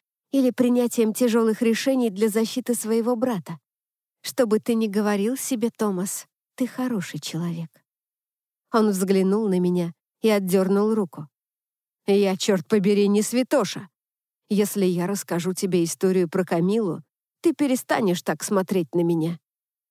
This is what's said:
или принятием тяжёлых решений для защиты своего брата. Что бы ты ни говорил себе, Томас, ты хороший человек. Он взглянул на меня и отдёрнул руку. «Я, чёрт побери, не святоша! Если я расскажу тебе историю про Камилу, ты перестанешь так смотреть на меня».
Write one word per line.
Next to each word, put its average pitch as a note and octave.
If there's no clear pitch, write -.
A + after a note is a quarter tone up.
или C4
принятием A#3+
тяжёлых A3+
решений A#3+
для G3+
защиты A3+
своего A3+
брата. G#3+
Что -
бы G#3+
ты A#3
ни A3
говорил G#3
себе, A#3
Томас, G3
ты B3+
хороший A3+
человек. E3
Он A3
взглянул G3
на F3+
меня F3+
и A3
отдёрнул G3
руку. E3+
«Я, G3
чёрт F#3+
побери, G3+
не G3+
святоша! A3+
Если G3+
я F3
расскажу F3+
тебе F3+
историю F#3
про F#3
Камилу, F3+
ты E4+
перестанешь A#3+
так D#3
смотреть F#3
на F3
меня». E3+